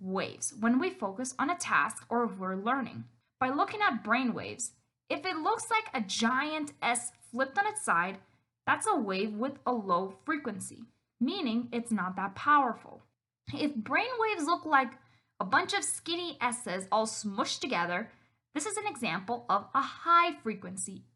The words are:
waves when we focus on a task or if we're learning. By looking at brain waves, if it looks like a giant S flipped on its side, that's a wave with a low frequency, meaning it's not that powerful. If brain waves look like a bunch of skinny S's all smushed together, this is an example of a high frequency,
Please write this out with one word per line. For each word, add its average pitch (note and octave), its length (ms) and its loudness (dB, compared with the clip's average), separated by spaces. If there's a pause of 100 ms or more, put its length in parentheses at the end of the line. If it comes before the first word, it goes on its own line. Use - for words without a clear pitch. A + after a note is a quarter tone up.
waves F#3 580 -4
when A#3 220 4
we F#4 80 0
focus B3+ 500 -6
on C#4 120 0
a F4+ 40 0
task G3+ 540 0
or A#3+ 160 2
if F#3+ 140 -4
we're F#3+ 180 -4
learning. A3 480 -4 (340)
By C4 120 2
looking G4 320 0
at C#4+ 200 2
brain A#3 300 2
waves, G#2 400 -6 (380)
if D4 160 -2
it F#4 100 0
looks G4 340 0
like A4 220 2
a A#3+ 120 0
giant C#4+ 680 0 (100)
S A#3+ 300 0 (180)
flipped C4+ 280 0
on G4+ 80 4
its G#4+ 180 -4
side, F#3+ 340 2 (480)
that's D4 200 2
a G#4+ 100 4
wave G#3 380 0
with C4 320 -4
a B3 60 2
low F#3+ 520 0
frequency, A#3 640 -6 (340)
meaning A#3+ 520 0
it's A#3 200 -2
not F#3 240 0
that F#3+ 180 -4
powerful. C#4+ 680 2 (500)
If D4 240 -2
brain D4+ 420 0
waves G#4 280 2
look E4+ 180 2
like C4+ 280 4 (460)
a G3+ 60 -4
bunch F4 300 2
of G4 100 2
skinny E4+ 560 -4
S's G3 500 -2
all A3 160 4
smushed G#3+ 540 -2
together, F3+ 500 0 (440)
this D4+ 120 -2
is G#4 120 -4
an G#4 80 -4
example A#3 640 -4
of G3 240 2
a C4+ 80 4
high E4+ 500 4 (100)
frequency, F#3+ 600 -6 (100)